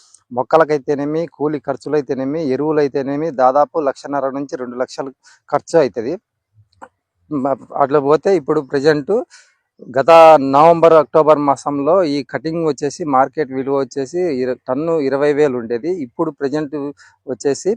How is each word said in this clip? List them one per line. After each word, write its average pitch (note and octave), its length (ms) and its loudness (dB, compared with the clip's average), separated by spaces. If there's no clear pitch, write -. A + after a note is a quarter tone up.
మొక్కలకైతేనేమి, D3 960 0
కూలి D3 320 -4
ఖర్చులైతేనేమి, C#3 880 -4
ఎరువులైతేనేమి C#3+ 840 -2
దాదాపు C3 480 0
లక్షన్నర C#3 500 -4
నుంచి C#3 280 -10
రెండు B2 180 -10
లక్షలు C3 340 -8
ఖర్చు D#3 280 0
అవుతుంది. C3 380 -2
మ-, C3+ 440 -4
అట్లా C#3+ 240 2
పోతే D3+ 360 2
ఇప్పుడు D3+ 260 -2
ప్రజెంట్ D3 500 -2
గత D#3+ 420 8
నవంబర్, D#3+ 520 4
అక్టోబర్ D3+ 440 4
మాసంలో D3 640 0
ఈ C#3+ 200 -4
కటింగ్ D#3+ 440 -6
వచ్చేసి D3 360 -6
మార్కెట్ C3+ 480 0
విలువ C3+ 280 -4
వచ్చేసి C#3 420 -6
ఇర-, B2+ 360 -4
టన్ను D#3+ 320 -2
ఇరవై C#3 340 0
వేలు C#3 240 2
ఉండేది. A#2+ 440 -6
ఇప్పుడు D#3 300 -6
ప్రజెంట్ C#3+ 440 -6
వచ్చేసి C#3+ 500 -4